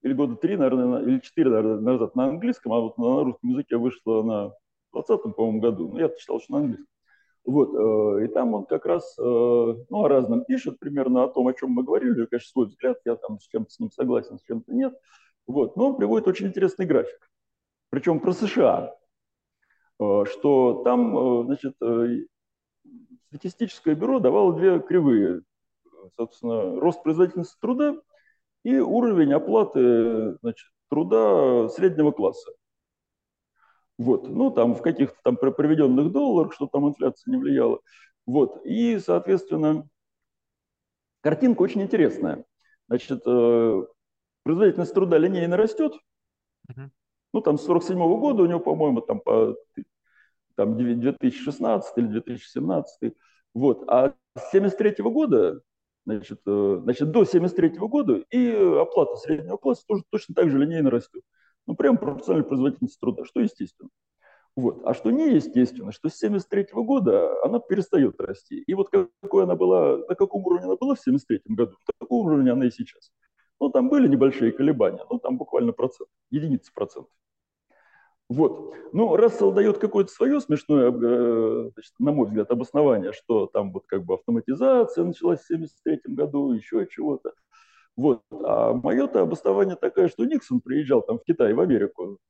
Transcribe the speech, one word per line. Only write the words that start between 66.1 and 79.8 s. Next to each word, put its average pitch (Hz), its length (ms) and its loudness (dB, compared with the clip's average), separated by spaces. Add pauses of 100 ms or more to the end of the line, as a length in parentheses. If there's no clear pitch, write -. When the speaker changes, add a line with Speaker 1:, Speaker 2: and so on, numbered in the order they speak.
Speaker 1:
семьдесят 208 320 -2
третьего 202 340 -4
года 175 600 2
она 233 140 0
перестаёт 185 600 0
расти. - 480 -10
И - 60 -2
вот 196 160 -2
какой 381 560 0
она 175 100 0
была, 170 440 4
на - 160 -6
каком 196 320 -2
уровне 175 180 0
она 190 120 -2
была 269 180 -2
в - 60 -8
семьдесят 247 260 -2
третьем 110 300 -4
году, 120 160 -2
на - 280 -10
таком 247 200 -2
уровне 143 320 2
она 127 120 0
и 120 60 2
сейчас. - 420 -14 (480)
Ну, 277 80 0
там 254 220 2
были 285 180 4
небольшие 131 420 4
колебания, 127 600 0
ну, 123 80 -4
там 127 180 -4
буквально 120 360 -2
процент, - 360 -6 (220)
единицы 147 420 -4
процентов. - 400 -10 (1200)
Вот. - 440 -2 (200)
Ну, 190 220 2
Рассел 214 360 4
даёт 202 240 2
какое-то 202 340 0